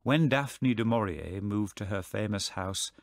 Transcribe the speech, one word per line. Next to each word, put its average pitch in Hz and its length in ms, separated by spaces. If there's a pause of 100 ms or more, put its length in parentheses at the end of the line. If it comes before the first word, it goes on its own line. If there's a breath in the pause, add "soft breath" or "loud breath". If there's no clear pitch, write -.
When 147 260
Daphne 131 460
du 113 100
Maurier 95 560
moved 104 380
to 104 80
her 98 160
famous 104 480
house 95 420 (100)